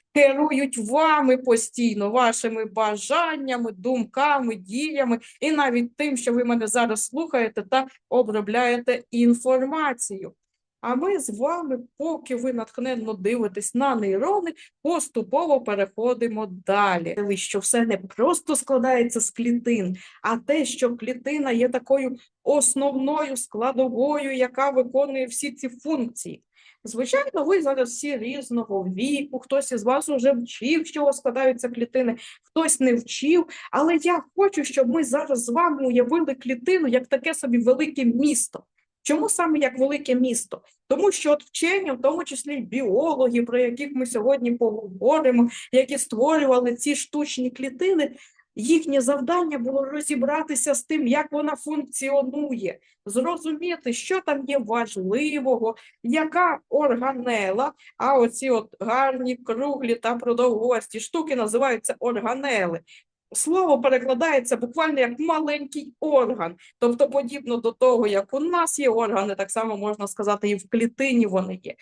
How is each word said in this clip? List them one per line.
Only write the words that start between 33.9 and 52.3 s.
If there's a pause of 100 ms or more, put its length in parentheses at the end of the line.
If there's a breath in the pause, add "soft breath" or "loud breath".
я (140)
хочу,
щоб
ми
зараз
з
вами
уявили
клітину
як
таке
собі
велике
місто. (380)
Чому
саме
як
велике
місто? (260 soft breath)
Тому
що
от
вчені,
в
тому
числі
й
біологи,
про
яких
ми
сьогодні
поговоримо, (240 loud breath)
які
створювали
ці
штучні
клітини, (400 loud breath)
їхнє
завдання
було
розібратися
з
тим,
як
вона
функціонує, (280 soft breath)